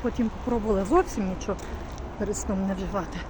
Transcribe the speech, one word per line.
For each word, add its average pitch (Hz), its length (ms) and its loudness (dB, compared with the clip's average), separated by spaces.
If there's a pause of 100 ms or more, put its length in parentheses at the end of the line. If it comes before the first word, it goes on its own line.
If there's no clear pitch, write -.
потім 226 280 2
попробувала 214 560 2
зовсім 226 440 4
нічого 185 280 -2 (600)
перед 202 200 0
сном 190 300 0
не 196 60 2
вживати. 185 440 -2 (120)